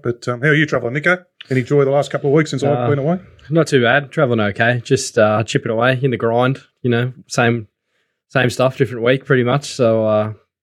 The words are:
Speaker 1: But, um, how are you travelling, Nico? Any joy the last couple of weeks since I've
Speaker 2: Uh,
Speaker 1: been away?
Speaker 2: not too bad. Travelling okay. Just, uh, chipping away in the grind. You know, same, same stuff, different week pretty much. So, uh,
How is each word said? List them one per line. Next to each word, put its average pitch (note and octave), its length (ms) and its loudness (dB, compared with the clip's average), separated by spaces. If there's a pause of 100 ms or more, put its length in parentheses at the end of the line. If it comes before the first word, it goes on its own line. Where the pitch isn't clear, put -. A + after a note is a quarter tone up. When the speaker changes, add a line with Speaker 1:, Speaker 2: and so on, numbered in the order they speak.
Speaker 1:
But, - 260 -6
um, B2 140 -6
how D3+ 60 2
are D3+ 60 4
you D3+ 120 2
travelling, A#2+ 260 -4
Nico? F3 320 -2 (240)
Any C3 140 0
joy C#3+ 220 2
the C3+ 60 2
last C#3 200 0
couple C#3+ 180 -4
of C#3 60 2
weeks D#3 160 2
since C3+ 120 -6
I've C#3+ 140 0
Speaker 2:
Uh, A#2+ 140 -2
Speaker 1:
been C#3+ 80 0
away? E3 220 -2 (280)
Speaker 2:
not D#3 180 0
too C3 160 2
bad. C3 300 2
Travelling A#2+ 280 0
okay. A#2 440 0
Just, - 320 -2
uh, G#2+ 280 4
chipping A#2+ 280 -4
away B2 300 0
in C3+ 80 0
the A#2 80 -4
grind. B2 400 0 (240)
You B2+ 80 0
know, A#2+ 220 0 (140)
same, A#2 420 0 (600)
same B2+ 220 0
stuff, C3 260 0
different A#2+ 260 -2
week C3 220 0
pretty B2+ 200 2
much. C3 200 0
So, A2+ 420 0
uh, G#2+ 260 0 (300)